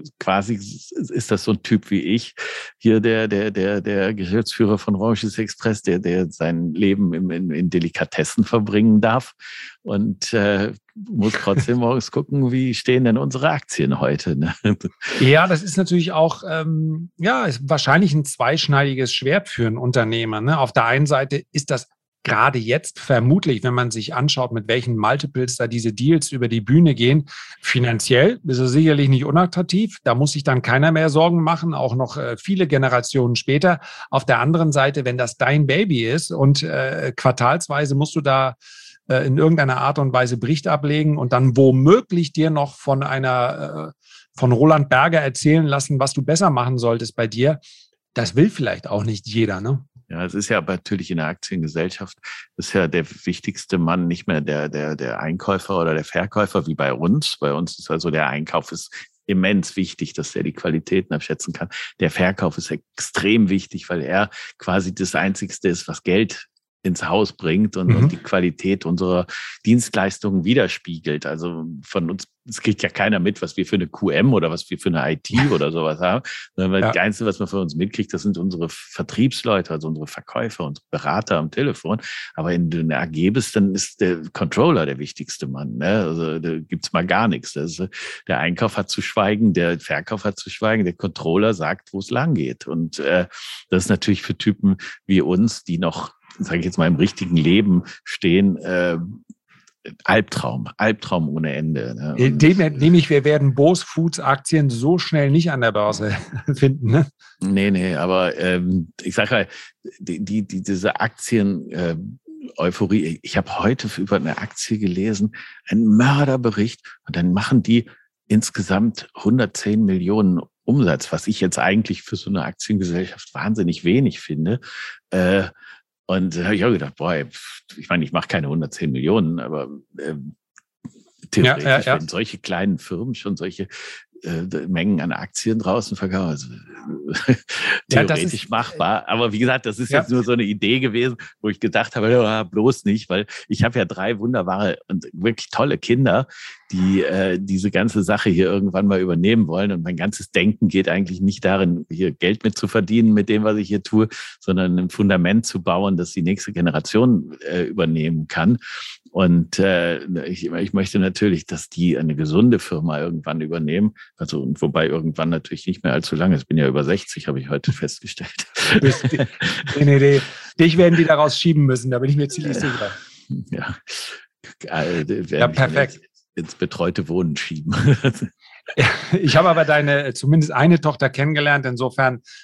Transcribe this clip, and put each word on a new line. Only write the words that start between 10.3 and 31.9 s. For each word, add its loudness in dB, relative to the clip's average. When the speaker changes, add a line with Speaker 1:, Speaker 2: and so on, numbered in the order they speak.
Speaker 1:
äh, 2
muss 0
trotzdem 0
Speaker 2:
<laughs> -
Speaker 1:
morgens 0
gucken, 0
wie 0
stehen 2
denn 6
unsere 0
Aktien -2
heute, 0
ne? -2
Speaker 2:
Ja, 6
das 0
ist -4
natürlich 0
auch, 2
ähm, -4
ja, 0
ist -4
wahrscheinlich 4
ein 2
zweischneidiges 0
Schwert 0
für -2
ein -2
Unternehmer, 0
ne? 2
Auf 0
der 4
einen 2
Seite -2
ist -6
das -4
gerade 2
jetzt -2
vermutlich, 2
wenn 0
man 0
sich -8
anschaut, 0
mit -4
welchen 0
Multiples 0
da -2
diese -2
Deals 2
über -2
die 0
Bühne 6
gehen, 4
finanziell 0
ist -2
es 0
sicherlich 4
nicht 2
unattraktiv. 0
Da 2
muss 0
sich -6
dann 2
keiner 2
mehr 2
Sorgen 4
machen, -2
auch -2